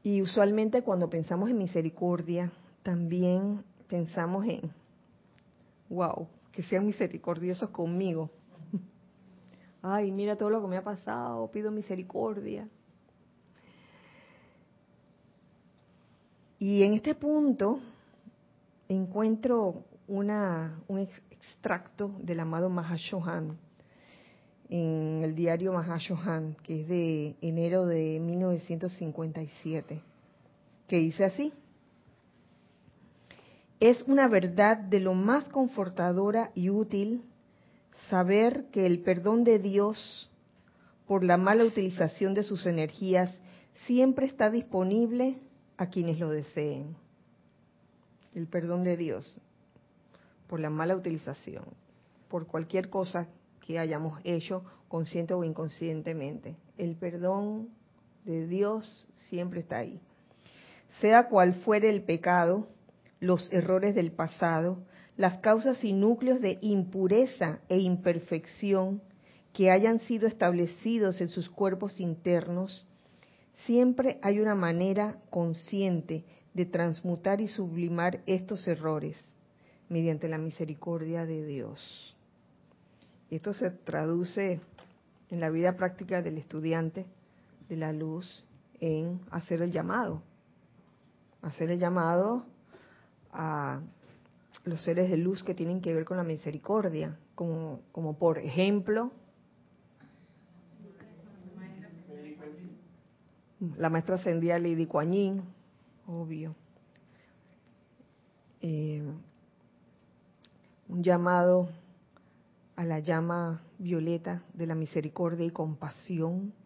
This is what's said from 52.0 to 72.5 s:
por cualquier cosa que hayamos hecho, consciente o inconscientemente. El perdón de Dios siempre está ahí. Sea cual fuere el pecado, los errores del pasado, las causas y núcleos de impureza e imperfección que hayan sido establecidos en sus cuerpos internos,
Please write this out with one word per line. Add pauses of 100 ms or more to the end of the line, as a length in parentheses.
por
cualquier
cosa (340)
que
hayamos
hecho, (240)
consciente
o
inconscientemente. (200)
El
perdón (560)
de
Dios (220)
siempre
está
ahí. (960)
Sea
cual (100)
fuere
el
pecado, (540)
los
errores
del
pasado, (360)
las
causas
y
núcleos
de
impureza (100)
e
imperfección (520)
que
hayan
sido
establecidos
en
sus
cuerpos
internos, (800)